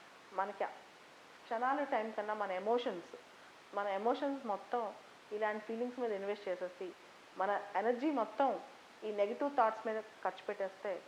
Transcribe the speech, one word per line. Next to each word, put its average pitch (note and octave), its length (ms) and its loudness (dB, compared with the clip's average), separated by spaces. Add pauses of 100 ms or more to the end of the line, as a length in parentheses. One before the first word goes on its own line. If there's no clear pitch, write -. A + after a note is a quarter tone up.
(340)
మనకి G3 320 0 (800)
క్షణాలు C4 420 2
టైమ్ A3+ 280 0
కన్నా G#3+ 200 -2
మన G#3 180 0
ఎమోషన్స్, G3+ 640 0 (600)
మన G3+ 120 0
ఎమోషన్స్ C4 580 2
మొత్తం G#3+ 480 -2 (380)
ఇలాంటి G#3+ 340 0
ఫీలింగ్స్ B3 340 -4
మీద A3+ 120 0
ఇన్వెస్ట్ G3+ 360 -2
చేసేసి F3+ 460 -4 (440)
మన G3 260 2 (120)
ఎనర్జీ A#3+ 360 4
మొత్తం A#3+ 480 2 (440)
ఈ G#3+ 80 -4
నెగిటివ్ A#3 440 2
థాట్స్ A3+ 320 4
మీద A3 140 0 (220)
ఖర్చు F#3 220 -4
పెట్టేస్తే G3 640 -4